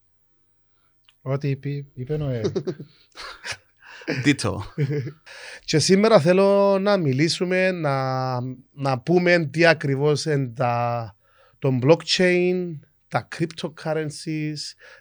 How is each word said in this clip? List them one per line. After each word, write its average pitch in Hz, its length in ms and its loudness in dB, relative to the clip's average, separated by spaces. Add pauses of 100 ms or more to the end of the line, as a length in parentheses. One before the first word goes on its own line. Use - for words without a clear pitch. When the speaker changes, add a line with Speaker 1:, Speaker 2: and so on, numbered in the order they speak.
(1200)
Speaker 1:
Ό,τι 139 280 -4
είπε, 139 440 -6
είπε 127 200 -8
ο 151 160 -2
Έρικ. 117 300 -2
<laughs> 147 60 -10 (1600)
Speaker 2:
Ditto. 127 300 0 (1080)
Speaker 3:
Και 156 140 0
σήμερα 196 400 6
θέλω 196 600 4
να 202 180 2
μιλήσουμε, 180 720 0
να, 131 680 -2 (340)
να 135 280 -2
πούμε 175 520 2
τι 160 140 2
ακριβώς 147 600 2
είναι 143 220 0
τα, 120 680 -4 (440)
το 131 240 0
blockchain, 180 960 2 (280)
τα - 200 -4 (100)
cryptocurrencies, 156 1160 -6 (460)